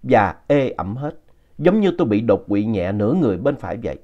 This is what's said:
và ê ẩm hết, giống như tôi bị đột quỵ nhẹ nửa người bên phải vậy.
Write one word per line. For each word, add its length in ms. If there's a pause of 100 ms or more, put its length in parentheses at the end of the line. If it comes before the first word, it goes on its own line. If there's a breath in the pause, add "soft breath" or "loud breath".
và 340 (100)
ê 240
ẩm 260
hết, 220 (400)
giống 220
như 180
tôi 80
bị 140
đột 280
quỵ 160
nhẹ 280
nửa 200
người 240
bên 200
phải 260
vậy. 220